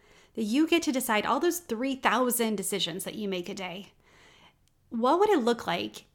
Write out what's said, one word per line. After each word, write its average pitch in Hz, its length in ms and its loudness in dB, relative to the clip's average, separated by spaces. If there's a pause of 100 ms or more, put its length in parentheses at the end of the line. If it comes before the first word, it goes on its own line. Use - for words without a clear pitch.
(360)
that 226 80 -4
you 269 240 2
get 330 160 2
to 302 80 0
decide 233 340 0
all 262 140 2
those 339 200 0
three 262 360 -4
thousand 226 640 2
decisions 185 480 -4
that 190 100 -10
you 208 120 -6
make 185 200 -4
a 202 60 -8
day. 185 400 -10 (960)
What 254 300 2
would 415 100 6
it 320 140 4
look 226 220 0
like 185 500 -4